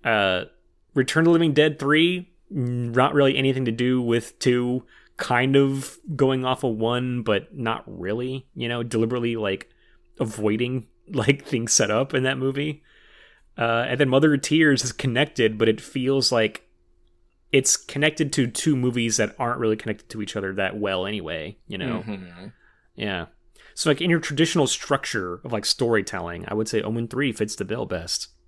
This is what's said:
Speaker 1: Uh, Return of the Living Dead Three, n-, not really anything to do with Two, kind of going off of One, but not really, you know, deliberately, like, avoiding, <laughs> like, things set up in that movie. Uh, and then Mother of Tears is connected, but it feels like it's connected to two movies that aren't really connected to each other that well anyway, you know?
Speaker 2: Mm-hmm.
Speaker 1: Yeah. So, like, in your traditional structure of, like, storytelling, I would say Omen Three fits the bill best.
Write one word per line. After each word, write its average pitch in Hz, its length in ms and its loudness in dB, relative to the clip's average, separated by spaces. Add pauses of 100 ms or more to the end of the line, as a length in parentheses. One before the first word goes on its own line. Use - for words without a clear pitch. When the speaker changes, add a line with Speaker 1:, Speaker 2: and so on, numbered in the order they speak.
Speaker 1:
Uh, 98 420 2 (480)
Return 135 280 2
of 165 40 6
the 170 60 8
Living 165 220 4
Dead 151 260 4
Three, 165 520 2 (180)
n-, 123 420 -4
not 127 220 2
really 139 240 4
anything 131 280 2
to 117 60 0
do 123 300 0
with 117 380 0
Two, 123 460 0 (320)
kind 131 380 2
of 139 420 2 (180)
going 131 300 2
off 127 180 -2
of 117 120 0
One, 123 480 -2
but 107 320 -2
not 120 300 -4
really, 113 720 -6
you 120 120 -6
know, 120 160 -4
deliberately, 117 520 0
like, 98 340 -4 (500)
avoiding, 110 680 -2 (100)
<laughs> - 140 -20
like, 139 340 2
things 117 280 -2
set 104 180 2
up 131 220 0
in 131 100 0
that 131 140 0
movie. 139 460 -4 (760)
Uh, 117 320 0
and 123 100 -2
then 139 100 4
Mother 147 240 6
of 139 80 0
Tears 151 420 4
is 120 80 -4
connected, 120 680 0
but 113 100 4
it 110 140 2
feels 131 500 0
like 113 320 0 (880)
it's 135 260 4
connected 151 560 -2
to 135 120 2
two 139 300 0
movies 123 420 0
that 104 220 0
aren't 123 200 -2
really 110 160 2
connected 107 340 -8
to 110 120 -10
each 101 140 -8
other 98 180 -4
that 98 240 -2
well 95 300 -2
anyway, 82 580 -8
you 101 120 -10
know? 117 280 -4
Speaker 2:
Mm-hmm. 92 420 -12 (480)
Speaker 1:
Yeah. 95 300 -6 (480)
So, - 160 -2
like, 147 120 2
in 175 100 0
your 170 80 2
traditional 156 480 0
structure 95 760 -4
of, 127 100 -10
like, 104 120 -4
storytelling, 95 840 -2
I 101 60 -6
would 110 140 -2
say 110 140 0
Omen 117 260 -4
Three 131 240 -2
fits 107 240 -4
the 98 100 -8
bill 113 200 -6
best. 87 440 -6 (180)